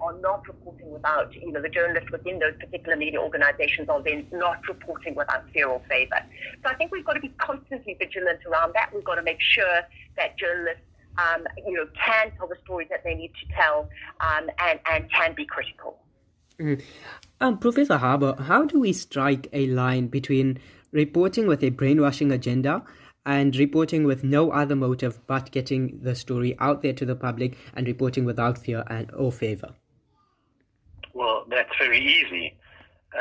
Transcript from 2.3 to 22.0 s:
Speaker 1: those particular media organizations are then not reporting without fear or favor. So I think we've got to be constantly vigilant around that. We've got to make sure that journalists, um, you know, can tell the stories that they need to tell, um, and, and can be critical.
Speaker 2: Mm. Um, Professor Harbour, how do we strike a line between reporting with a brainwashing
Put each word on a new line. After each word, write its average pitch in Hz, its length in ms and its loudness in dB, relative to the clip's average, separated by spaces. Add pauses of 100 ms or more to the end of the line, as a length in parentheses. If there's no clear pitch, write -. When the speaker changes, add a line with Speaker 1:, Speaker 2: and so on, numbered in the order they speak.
Speaker 1:
those 156 180 0
particular 165 380 -6
media 151 240 -4
organizations 147 680 0
are 147 140 0
then 147 300 -4
not 175 360 -2
reporting 151 460 -10
without 131 380 -4
fear 147 160 0
or 127 200 -2
favor. 127 300 0 (460)
So 262 60 0
I 262 40 -4
think 320 160 -4
we've 359 140 -8
got 302 100 -2
to 294 60 -2
be 285 180 -12
constantly 269 560 -8
vigilant 180 500 -4
around 165 300 2
that. - 180 0
We've 208 120 -8
got 175 120 -2
to 170 60 -4
make 165 180 -4
sure 180 420 2 (340)
that 160 200 -4
journalists, 175 460 -4 (360)
um, 165 280 -2 (180)
you 196 100 -4
know, 160 120 -2 (180)
can 220 320 2
tell 180 120 -10
the 175 160 -10
stories 175 260 -8
that 170 140 -6
they 165 100 -4
need 160 260 -10
to - 140 -10
tell, 151 340 2 (320)
um, 160 380 0
and, 170 220 2 (100)
and 160 220 -2
can 165 220 2
be - 120 -8
critical. - 520 -12 (640)
Speaker 2:
Mm. 147 220 0 (580)
Um, 247 180 4
Professor 240 400 4
Harbour, 135 440 4
how 190 220 4
do 294 160 4
we 208 120 4
strike 135 600 0
a 139 160 2
line 127 400 2
between 131 500 2 (320)
reporting 180 560 2
with 151 160 4
a 131 80 4
brainwashing 139 600 4